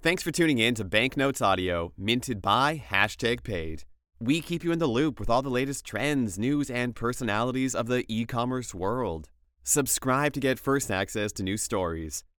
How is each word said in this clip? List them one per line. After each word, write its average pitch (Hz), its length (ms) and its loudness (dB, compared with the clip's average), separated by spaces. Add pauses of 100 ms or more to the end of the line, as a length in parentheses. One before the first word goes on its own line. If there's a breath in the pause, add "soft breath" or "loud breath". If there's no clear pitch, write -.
Thanks 170 220 0
for 175 80 -4
tuning 160 260 4
in 113 200 4
to 110 80 -4
Banknotes 127 580 2
Audio, 90 560 2
minted 113 420 0
by 127 480 2
hashtag 110 540 0
paid. 82 420 -6 (340)
We 139 220 2
keep 170 240 -4
you 170 80 0
in 165 60 0
the 170 80 2
loop 127 340 0
with 104 80 -2
all 120 140 4
the 139 80 -6
latest 135 340 -2
trends, 113 540 -2
news, 135 320 0
and 123 240 -2
personalities 123 800 0
of 117 140 -2
the 123 200 0
e-commerce 120 640 -2
world. 92 540 -2 (340)
Subscribe 139 680 2
to 143 80 -4
get 131 180 2
first 135 320 0
access 104 420 0
to 101 100 -6
new 98 160 0
stories. 82 640 -2 (160)